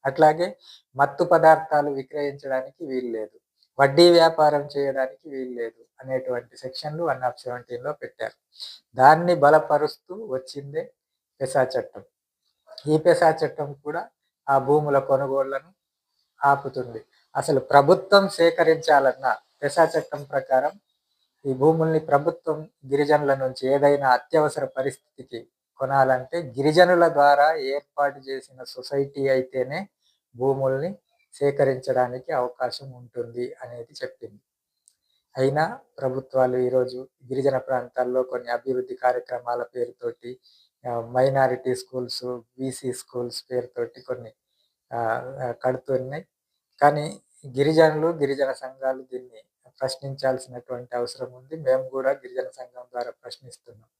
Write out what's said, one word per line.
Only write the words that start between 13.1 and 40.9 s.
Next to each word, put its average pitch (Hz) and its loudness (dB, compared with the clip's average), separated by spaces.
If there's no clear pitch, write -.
చట్టం 151 -6
కూడా 151 -10
ఆ 139 2
భూముల 143 2
కొనుగోళ్లను 135 -2
ఆపుతుంది. 135 -2
అసలు 139 0
ప్రభుత్వం 185 6
సేకరించాలన్న 147 2
పెసా 147 2
చట్టం 151 -4
ప్రకారం 135 0
ఈ 135 -2
భూముల్ని 160 2
ప్రభుత్వం 156 -2
గిరిజనుల 143 2
నుంచి 131 -4
ఏదైనా 143 2
అత్యవసర 147 0
పరిస్థితికి 131 -10
కొనాలంటే 135 0
గిరిజనుల 160 4
ద్వారా 143 4
ఏర్పాటు 143 -4
చేసిన 131 -14
సొసైటీ 139 -6
అయితేనే 131 -4
భూముల్ని 135 -2
సేకరించడానికి 127 -2
అవకాశం 127 -6
ఉంటుంది 123 -12
అనేది 120 -18
చెప్పింది. 107 -16
అయినా 151 -2
ప్రభుత్వాలు 131 -2
ఈరోజు 127 -2
గిరిజన 131 -2
ప్రాంతాల్లో 127 -4
కొన్ని 127 -8
అభివృద్ధి 127 -6
కార్యక్రమాల 123 -4
పేరుతోటి, 120 -10
ఆ, 120 -4